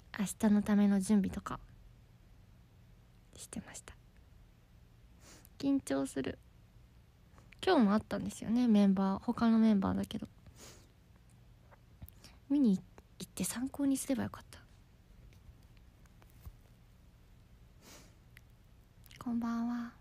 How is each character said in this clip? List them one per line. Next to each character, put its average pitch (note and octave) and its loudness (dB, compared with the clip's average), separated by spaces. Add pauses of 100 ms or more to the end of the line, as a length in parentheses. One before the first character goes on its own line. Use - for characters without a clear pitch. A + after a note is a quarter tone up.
(180)
明 G3+ -2
日 - 0
の G#3 4
た G#3 2
め G3+ 4
の G3+ 2
準 G#3 2
備 F#3 0
と - -10
か、 - -10 (1800)
し - -18
て - -12
ま - -14
し - -18
た。 - -20 (1700)
緊 C#4 2
張 C4+ -4
す - -8
る。 - -6 (1200)
今 F#4 4
日 B3 6
も G3 4
あ A3 4
っ A3 -2
た - -8
ん G#3 -6
で G3+ -6
す - -12
よ - -6
ね、 B3 2
メ G#3 6
ン F#3+ 4
バ F#3+ 0
ー。 - -10
他 A#3 0
の A3+ 4
メ A3 6
ン G3+ 2
バ F#3+ 0
ー - -2
だ G3 -4
け - -8
ど。 - -12 (2250)
見 C#4+ 2
に G#3 4 (380)
行 - -14
っ - -16
て - -8
参 B3 -6
考 C#4+ -4
に C4+ 2
す - -6
れ C4+ 0
ば G3+ -2
よ G#3 -8
か - -16
っ - -20
た。 - -20 (4000)
こ B3 -8
ん A#3 -2
ば A#3 -4
ん A#3 -2
は。 A#3+ -6